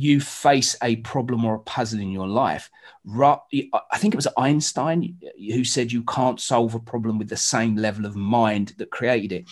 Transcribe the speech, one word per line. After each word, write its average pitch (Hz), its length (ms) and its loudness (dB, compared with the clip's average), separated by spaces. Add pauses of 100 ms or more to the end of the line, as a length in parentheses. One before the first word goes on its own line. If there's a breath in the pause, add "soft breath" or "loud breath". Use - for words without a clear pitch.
you 143 200 4
face 139 500 2 (100)
a 120 160 0
problem 117 480 -2
or 110 100 0
a 110 40 -6
puzzle 113 400 -4
in 98 120 -4
your 95 160 -4
life, 98 420 0 (340 soft breath)
ru-, 135 320 4 (580)
I - 40 0
think 208 160 2
it 175 40 2
was 147 100 0 (100)
Einstein 151 800 0 (200)
who 113 260 -2
said 120 280 0
you 120 120 -2
can't 127 360 0
solve 120 360 2
a 113 40 -6
problem 113 400 -4
with 107 100 -6
the 110 80 -6 (180)
same 113 200 2
level 107 300 0
of 104 100 -8
mind 107 640 2
that 107 140 -10
created 120 420 0
it. 90 180 -6